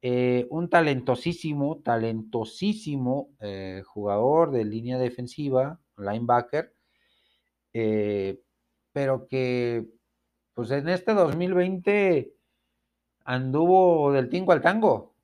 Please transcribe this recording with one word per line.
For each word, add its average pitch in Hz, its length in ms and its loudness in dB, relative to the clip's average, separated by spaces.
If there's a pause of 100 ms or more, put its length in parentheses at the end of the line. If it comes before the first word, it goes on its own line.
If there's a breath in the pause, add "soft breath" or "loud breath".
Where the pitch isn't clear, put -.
eh, 123 480 0
un 170 220 -4
talentosísimo, 151 1120 0
talentosísimo, 123 1600 -4
eh, 95 440 -10
jugador 117 640 0
de 120 140 -2
línea 117 320 -6
defensiva, 127 840 -2 (200)
linebacker, 120 720 -2 (1000)
eh, 104 640 -2 (520)
pero 135 360 -2
que, 123 580 -2 (680)
pues, 117 160 -6
en 143 180 -2
este 180 240 -2
dos 165 240 4
mil 180 160 -2
veinte 185 840 0 (880)
anduvo 151 880 4
del 131 180 2
tingo 185 220 2
al 156 100 4
tango 185 600 2